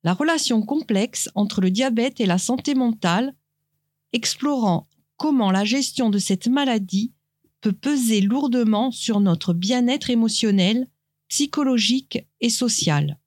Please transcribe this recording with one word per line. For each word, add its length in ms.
La 100
relation 480
complexe 720
entre 280
le 100
diabète 480
et 80
la 100
santé 380
mentale, 580
explorant 760
comment 320
la 160
gestion 460
de 80
cette 280
maladie 640
peut 120
peser 480
lourdement 680
sur 280
notre 360
bien-être 560
émotionnel, 760
psychologique 920
et 120
social. 760